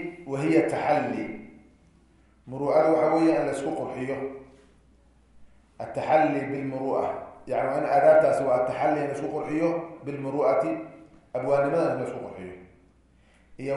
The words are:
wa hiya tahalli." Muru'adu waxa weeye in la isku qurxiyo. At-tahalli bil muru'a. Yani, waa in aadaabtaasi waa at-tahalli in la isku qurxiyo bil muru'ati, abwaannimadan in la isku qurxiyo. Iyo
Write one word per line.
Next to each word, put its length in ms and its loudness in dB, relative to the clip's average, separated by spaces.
wa 120 -4
hiya 300 4
tahalli." 560 0
Muru'adu 460 2
waxa 220 4
weeye 240 4
in 60 0
la 60 -2
isku 200 -4
qurxiyo. 440 -6
At-tahalli 600 0
bil 140 -6
muru'a. 420 -2
Yani, 220 -2
waa 80 -2
in 80 -2
aadaabtaasi 580 6
waa 120 2
at-tahalli 460 0
in 60 -2
la 60 -6
isku 180 -6
qurxiyo 380 -2
bil 160 -8
muru'ati, 520 0
abwaannimadan 580 2
in 120 -4
la 40 -4
isku 120 -8
qurxiyo. 340 -12
Iyo 180 -6